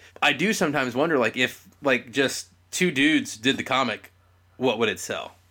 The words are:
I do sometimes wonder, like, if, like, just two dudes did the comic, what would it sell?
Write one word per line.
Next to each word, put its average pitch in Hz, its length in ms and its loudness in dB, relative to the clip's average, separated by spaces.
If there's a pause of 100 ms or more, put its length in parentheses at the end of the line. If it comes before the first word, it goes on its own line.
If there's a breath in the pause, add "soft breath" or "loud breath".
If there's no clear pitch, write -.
(220 loud breath)
I 147 120 2
do 160 200 0
sometimes 139 420 0
wonder, 151 240 2
like, 113 180 0
if, 127 300 -2 (160)
like, 127 280 0
just 131 360 -2 (240)
two 180 180 0
dudes 143 480 0
did 131 200 0
the 117 60 -6
comic, 127 480 -2 (460)
what 123 220 0
would 113 100 2
it 95 100 -4
sell? - 360 -10 (160)